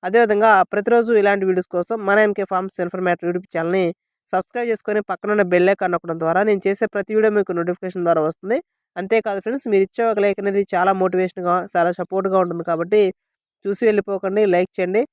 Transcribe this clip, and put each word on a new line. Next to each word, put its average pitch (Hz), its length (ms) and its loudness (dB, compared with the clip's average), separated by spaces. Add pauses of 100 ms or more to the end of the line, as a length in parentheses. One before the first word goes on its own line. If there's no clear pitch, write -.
అదేవిధంగా 214 480 4 (200)
ప్రతిరోజు 226 440 2
ఇలాంటి 202 320 2
వీడియోస్ 185 260 -2
కోసం 180 320 -4
మన 196 140 4
ఎంకే 208 300 2
ఫార్మ్స్ 190 280 -4
సెల్ఫర్ 180 300 -4
మ్యాటర్ 175 220 -2
YouTube 180 240 -6
ఛానల్ని 175 320 0 (460)
సబ్స్క్రైబ్ 240 400 -4
చేసుకొని 214 320 -2
పక్కనున్న 208 400 -2
బెల్ 180 300 2
ఐకాన్ 185 220 -2
నొక్కడం 170 260 -6
ద్వారా 165 220 0
నేను 208 220 0
చేసే 196 220 -2
ప్రతి 202 280 -6
వీడియో 214 180 2
మీకు 202 200 0
నోటిఫికేషన్ 180 520 -4
ద్వారా 165 180 2
వస్తుంది. 185 360 -4 (380)
అంతేకాదు 196 440 -2
ఫ్రెండ్స్, 254 280 -8
మీరు 196 180 4
ఇచ్చే - 180 -6
ఒక 220 160 0
లైక్ 202 200 0
అనేది 202 220 0 (100)
చాలా 185 200 2
మోటివేషన్‌గా, 185 600 0 (180)
చాలా 175 200 0
సపోర్ట్‌గా 190 480 -2
ఉంటుంది 170 240 -4
కాబట్టి 175 380 0 (600)
చూసి 196 220 -4
వెళ్ళిపోకండి, 202 600 0
లైక్ 180 280 2
చేయండి. 190 280 -2 (100)